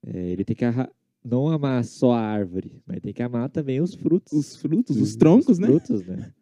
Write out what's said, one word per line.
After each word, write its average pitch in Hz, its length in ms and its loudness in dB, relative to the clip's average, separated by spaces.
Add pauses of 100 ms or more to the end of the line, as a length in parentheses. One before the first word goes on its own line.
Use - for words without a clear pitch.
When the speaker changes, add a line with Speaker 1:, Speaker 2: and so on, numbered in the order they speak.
Speaker 1:
é, 90 240 -6
ele 92 140 -2
tem 113 100 -4
que 123 100 -2
arra-, 120 260 0 (340)
não 127 240 0
amar 139 360 0
só 123 280 2
a 117 80 2
árvore, 104 640 -4
mas 90 140 -8
tem 101 120 -8
que 117 100 -6
amar 123 280 -4
também 139 300 -4
os 175 140 -2
frutos. - 380 0
Speaker 2:
Os 147 240 -2
frutos, 165 400 -2
os - 140 2
Speaker 1:
Os, 110 60 -10
Speaker 2:
troncos, 151 320 6
Speaker 1:
os 202 100 4
Speaker 2:
né? 196 80 0
Speaker 1:
frutos, 214 400 2
né? 180 360 -10